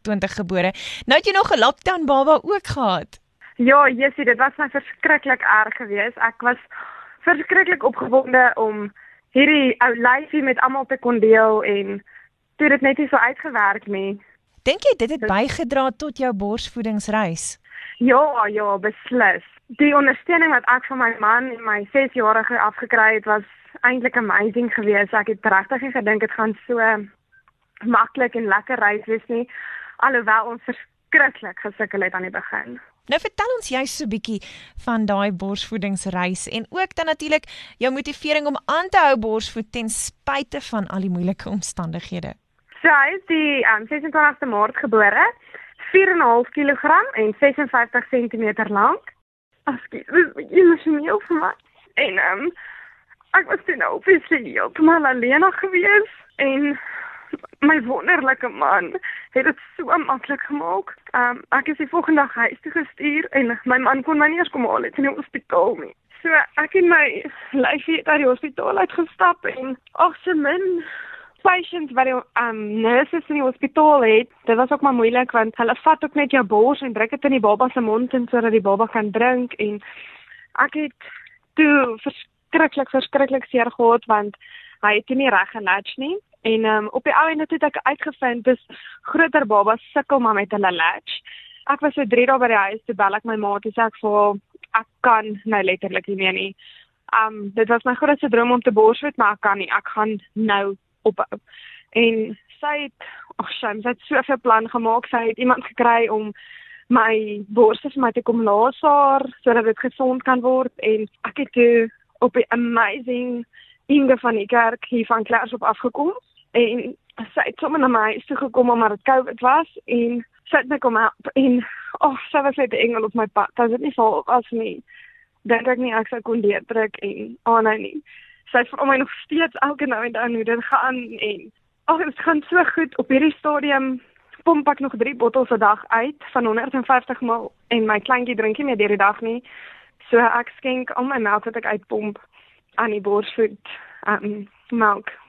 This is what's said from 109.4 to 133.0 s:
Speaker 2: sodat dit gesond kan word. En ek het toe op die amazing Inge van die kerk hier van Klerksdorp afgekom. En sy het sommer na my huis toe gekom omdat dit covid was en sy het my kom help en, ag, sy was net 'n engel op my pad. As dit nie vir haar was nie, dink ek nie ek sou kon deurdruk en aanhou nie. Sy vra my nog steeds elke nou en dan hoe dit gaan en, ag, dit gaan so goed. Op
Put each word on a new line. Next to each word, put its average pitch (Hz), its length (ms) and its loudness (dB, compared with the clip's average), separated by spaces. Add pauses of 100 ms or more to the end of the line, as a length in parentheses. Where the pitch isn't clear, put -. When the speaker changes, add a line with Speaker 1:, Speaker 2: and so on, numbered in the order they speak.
Speaker 2:
sodat 233 240 4
dit 220 180 -4
gesond 254 400 -2
kan 254 180 0
word. 254 280 0 (180)
En 214 160 -2 (220)
ek 285 140 -6
het 262 140 -10
toe 233 300 6 (380)
op 254 120 2
die 247 180 2
amazing 240 920 -2 (480)
Inge 269 240 4
van 240 160 -2
die 208 160 -2
kerk 233 400 2
hier 233 160 0
van 226 180 0
Klerksdorp 233 400 -2
afgekom. 247 500 -2 (440)
En 240 380 -2 (400)
sy 294 100 0
het - 160 -10
sommer 311 180 -2
na 254 120 4
my 220 220 2
huis - 120 -10
toe 277 140 -8
gekom 247 340 2
omdat 220 220 2
dit - 160 -4
covid 262 340 0
was 302 240 2 (160)
en 240 380 -2 (260)
sy 294 120 2
het 247 100 -8
my 294 100 -2
kom 233 160 0
help - 400 -2
en, 262 220 4 (460)
ag, 277 120 0 (140)
sy 294 100 0
was 277 160 -2
net 247 160 0
'n - 140 -2
engel 233 180 0
op 220 80 -6
my 226 140 -2
pad. - 240 0 (100)
As 233 80 2
dit 240 120 -2
nie 285 120 -4
vir 240 100 0
haar 196 220 2
was 240 240 0
nie, 220 340 -6 (600)
dink 226 240 0
ek 254 100 2
nie 247 160 -4
ek 220 140 -2
sou 240 140 -8
kon 233 200 -2
deurdruk 214 560 -2
en 214 460 -10
aanhou 220 340 2
nie. 214 240 -10 (540)
Sy 240 140 4
vra - 180 -4
my 269 140 4
nog 269 100 -4 (140)
steeds 311 400 -2
elke 285 240 -4
nou 226 160 -4
en 240 60 -6
dan 233 220 -4
hoe 226 140 -4
dit 233 160 -2
gaan 254 340 0 (320)
en, 202 100 -8 (520)
ag, 330 120 2
dit 294 200 -8
gaan 302 260 0
so 349 140 4
goed. - 340 -4
Op - 140 -4